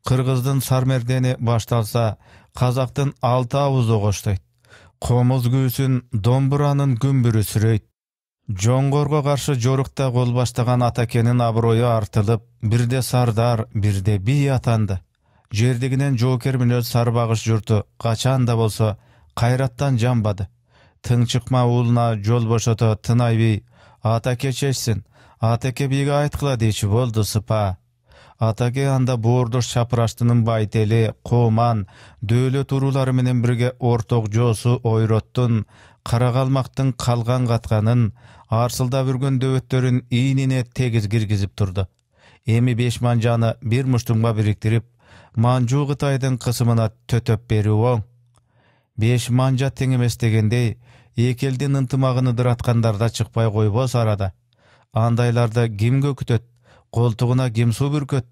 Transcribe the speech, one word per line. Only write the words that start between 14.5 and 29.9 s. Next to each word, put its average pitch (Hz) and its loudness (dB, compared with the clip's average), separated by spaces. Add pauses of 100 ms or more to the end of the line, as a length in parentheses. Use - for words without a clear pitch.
атанды. 110 0 (540)
Жердигинен 127 0
жоокер 127 0
мүнөз 120 0
сарбагыш 117 0
журту 110 0 (140)
качан 127 0
да 117 0
болсо 110 0 (360)
кайраттан 127 0
жамбады. 107 -2 (540)
Тыңчыкма 123 0
уулуна 120 2
жол 117 0
бошото 113 0
тынай 117 0
бий, 110 0 (380)
"Атаке 120 -2
чечсин, 123 -4 (320)
Атаке 123 -2
бийге 139 0
айткыла" 143 -2
дейчи 110 0
болду 110 0
сыпа. 104 -2 (600)
Атаке 123 0
анда 131 0
боордош 120 0
Чапыраштынын 120 0